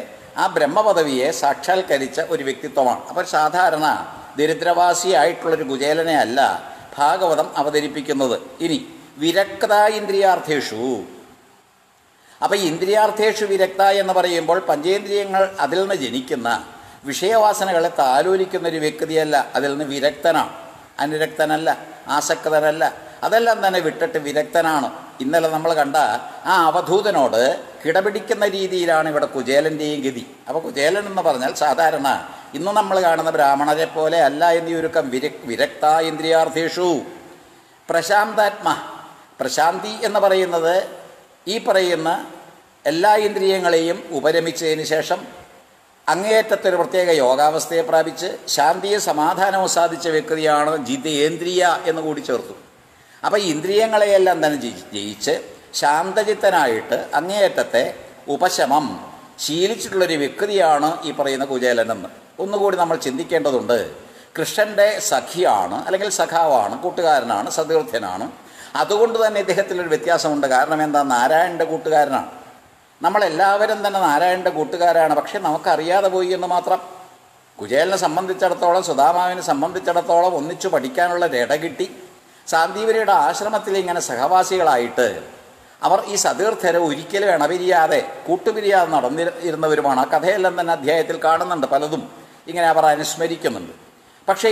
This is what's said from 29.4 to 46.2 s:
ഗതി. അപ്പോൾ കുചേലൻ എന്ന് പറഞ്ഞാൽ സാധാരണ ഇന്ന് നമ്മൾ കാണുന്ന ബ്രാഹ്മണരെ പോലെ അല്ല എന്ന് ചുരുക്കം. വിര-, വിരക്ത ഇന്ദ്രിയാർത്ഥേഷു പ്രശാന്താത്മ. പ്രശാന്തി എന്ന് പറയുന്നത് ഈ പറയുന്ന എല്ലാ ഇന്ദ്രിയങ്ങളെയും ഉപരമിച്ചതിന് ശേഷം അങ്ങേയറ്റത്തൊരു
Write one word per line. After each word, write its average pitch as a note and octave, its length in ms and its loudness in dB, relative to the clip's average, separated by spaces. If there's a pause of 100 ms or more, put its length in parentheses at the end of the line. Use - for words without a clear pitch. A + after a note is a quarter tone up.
ഗതി. B2 220 -4 (200)
അപ്പോൾ C#3+ 160 -6
കുചേലൻ E3 460 0
എന്ന് F#3+ 160 -4
പറഞ്ഞാൽ C#3+ 320 0
സാധാരണ D3+ 540 0 (460)
ഇന്ന് E3+ 180 -4
നമ്മൾ G3+ 280 2
കാണുന്ന D#3+ 300 2
ബ്രാഹ്മണരെ D3+ 560 2
പോലെ D#3 360 0
അല്ല C#3+ 280 2
എന്ന് E3+ 200 0
ചുരുക്കം. D#3+ 400 -2
വിര-, C#3 340 -4
വിരക്ത B2+ 400 -2 (180)
ഇന്ദ്രിയാർത്ഥേഷു D#3+ 840 0 (1000)
പ്രശാന്താത്മ. G3+ 800 0 (680)
പ്രശാന്തി F3 580 -2 (100)
എന്ന് G#3 160 0
പറയുന്നത് F3+ 540 2 (720)
ഈ G3 120 -4
പറയുന്ന F3+ 520 0 (720)
എല്ലാ F3 320 4
ഇന്ദ്രിയങ്ങളെയും F#3+ 840 0 (140)
ഉപരമിച്ചതിന് D#3 720 0
ശേഷം D#3 360 -2 (840)
അങ്ങേയറ്റത്തൊരു G#3 720 2